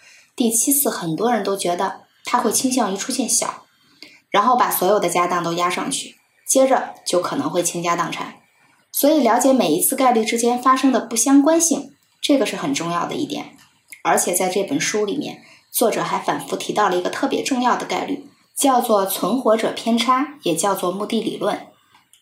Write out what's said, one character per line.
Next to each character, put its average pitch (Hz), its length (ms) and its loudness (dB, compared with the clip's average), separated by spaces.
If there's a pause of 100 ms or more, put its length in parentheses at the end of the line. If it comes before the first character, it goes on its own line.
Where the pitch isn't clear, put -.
(360)
第 233 120 2
七 277 240 0
次 269 160 2
很 165 280 -4
多 233 160 0
人 208 100 0
都 196 140 -2
觉 175 180 -2
得 185 280 -6 (220)
他 240 140 0
会 240 140 0
倾 - 180 0
向 220 240 0
于 - 20 -4
出 - 140 -8
现 226 180 -4
小， - 360 -4 (680)
然 202 140 2
后 247 120 4
把 185 140 2
所 - 160 0
有 208 140 4
的 180 80 -2
家 175 180 0
当 175 160 -2
都 170 120 -4
压 175 140 0
上 - 220 -4
去， - 240 -8 (320)
接 269 220 4
着 - 220 0 (140)
就 180 160 0
可 175 140 -4
能 143 160 -4
会 175 120 0
倾 170 200 -4
家 170 140 0
荡 170 160 -4
产。 - 220 -10 (580)
所 277 180 2
以 311 100 4
了 233 180 4
解 269 140 4
每 190 200 2
一 165 80 2
次 - 160 0
概 254 160 4
率 220 120 2
之 233 140 -2
间 240 180 2
发 254 200 4
生 269 160 4
的 214 80 2
不 226 160 -8
相 277 260 6
关 320 180 4
性， - 320 -2 (300)
这 277 160 4
个 208 80 2
是 202 100 -6
很 180 160 -4
重 170 200 -4
要 170 120 -2
的 165 100 -6
一 - 120 -4
点。 - 300 -10 (480)
而 165 120 4
且 175 160 0
在 185 160 0
这 196 140 0
本 - 180 -2
书 214 240 0
里 196 120 -4
面， - 260 -8 (280)
作 226 200 2
者 170 120 -2
还 170 160 -4
反 - 220 -4
复 - 160 -8
提 - 160 -8
到 208 160 2
了 180 80 0
一 180 60 0
个 - 80 -4
特 - 160 -2
别 - 160 -2
重 247 180 -2
要 240 160 2
的 - 80 -8
概 - 200 -6
率， - 260 -8 (260)
叫 262 240 4
做 214 240 2
“存 190 340 -2
活 226 180 4
者 208 160 -4
偏 233 260 -2
差”， 254 460 0
也 170 100 0
叫 196 200 0
做 185 160 -2
“目 202 140 -6
的 214 160 -2
理 - 160 -6
论”。 - 300 -4 (560)